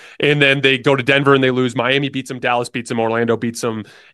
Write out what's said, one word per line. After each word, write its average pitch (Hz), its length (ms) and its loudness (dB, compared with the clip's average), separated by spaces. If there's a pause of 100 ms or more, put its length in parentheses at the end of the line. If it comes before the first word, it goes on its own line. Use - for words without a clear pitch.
(180)
And 147 240 2
then 139 200 2
they 135 160 2
go 139 180 2
to 127 60 -2
Denver 139 300 2
and 135 120 4
they 127 80 2
lose. 127 240 -2
Miami 131 320 0
beats 127 200 -10
them, 127 120 -12
Dallas 123 300 -2
beats 120 180 -8
them, 120 100 -4
Orlando 113 380 0
beats 117 240 -6
them. 110 240 -6 (300)